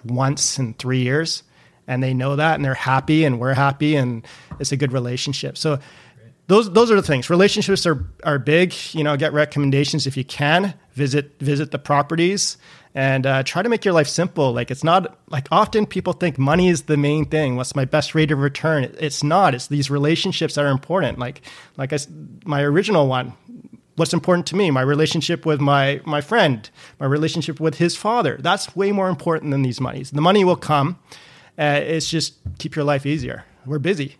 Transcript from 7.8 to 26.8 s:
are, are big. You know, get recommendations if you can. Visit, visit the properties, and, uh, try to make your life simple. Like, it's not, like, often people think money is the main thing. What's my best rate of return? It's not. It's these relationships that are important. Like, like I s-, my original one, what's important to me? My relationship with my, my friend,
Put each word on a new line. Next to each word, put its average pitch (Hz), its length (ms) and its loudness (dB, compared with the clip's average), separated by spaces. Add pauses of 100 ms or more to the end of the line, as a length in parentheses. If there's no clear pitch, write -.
are, 151 180 0 (180)
are 151 140 0
big. 160 380 2 (180)
You 156 100 -2
know, 147 140 0
get 143 160 0
recommendations 143 720 0
if 135 100 -6
you 131 80 -6
can. 160 520 0 (180)
Visit, 143 460 -2
visit 147 320 -2
the 147 80 -6
properties, 160 800 0 (360)
and, 135 320 0
uh, 135 160 2
try 165 220 -4
to 233 60 0
make 226 140 0
your 185 120 2
life 156 120 4
simple. 151 460 0
Like, 120 160 -4
it's 127 140 -6
not, 170 340 2 (120)
like, 139 220 -6
often 208 360 2
people 180 260 -4
think 165 240 -2
money 156 300 4
is 170 160 2
the 151 140 0
main 147 280 0
thing. 143 300 0
What's 123 200 -6
my 135 100 0
best 147 280 -2
rate 156 160 2
of 151 80 2
return? 143 640 0
It's 147 240 -4
not. 160 320 4
It's 123 120 -10
these 143 220 -2
relationships 156 680 0
that 147 100 0
are 143 60 2
important. 135 460 -2
Like, 127 240 -10 (360)
like 135 140 -6
I 151 40 -2
s-, 143 120 -6 (380)
my 143 160 -2
original 143 460 2
one, 127 260 -2 (600)
what's 165 180 0
important 175 340 2
to - 80 -6
me? 185 160 2
My 131 100 2
relationship 151 640 0
with 151 140 0
my, 143 460 2
my 147 160 -2
friend, 147 480 2 (300)